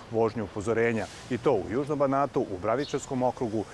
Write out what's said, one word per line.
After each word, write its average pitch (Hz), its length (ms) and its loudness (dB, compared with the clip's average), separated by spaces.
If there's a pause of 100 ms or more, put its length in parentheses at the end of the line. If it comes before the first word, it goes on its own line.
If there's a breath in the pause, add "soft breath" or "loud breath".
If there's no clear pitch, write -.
(100)
vožnju 113 340 2
upozorenja. 110 640 2 (240 loud breath)
I 123 80 0
to 143 140 4
u 87 180 0
Južnom 139 280 -2
Banatu, 139 420 2
u 95 220 -4
Braničevskom 127 600 -2
okrugu 113 520 0